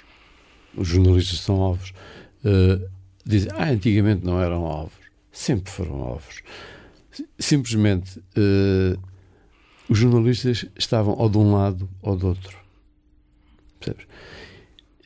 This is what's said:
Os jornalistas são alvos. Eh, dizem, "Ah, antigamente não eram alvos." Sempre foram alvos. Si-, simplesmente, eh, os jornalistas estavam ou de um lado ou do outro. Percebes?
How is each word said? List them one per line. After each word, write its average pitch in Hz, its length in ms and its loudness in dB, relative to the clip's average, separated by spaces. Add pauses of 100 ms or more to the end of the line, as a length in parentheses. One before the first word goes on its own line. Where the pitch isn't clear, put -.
(760)
Os 95 120 -2
jornalistas 90 520 4
são 98 220 0
alvos. 95 320 -2 (520)
Eh, 95 420 4 (380)
dizem, 104 300 0
"Ah, 165 140 -2
antigamente 104 560 2
não 90 160 0
eram 85 240 -2
alvos." 78 320 -8 (340)
Sempre 95 400 -4
foram 76 320 -8
alvos. - 380 -12 (680)
Si-, - 160 -16 (120)
simplesmente, 107 840 0 (140)
eh, 98 640 2 (920)
os 107 80 2
jornalistas 120 680 2 (120)
estavam 104 400 0
ou 113 120 2
de 101 80 2
um 104 160 4
lado 98 360 0 (120)
ou 101 140 -2
do 92 120 -2
outro. 90 300 -6 (1200)
Percebes? - 260 -10 (1000)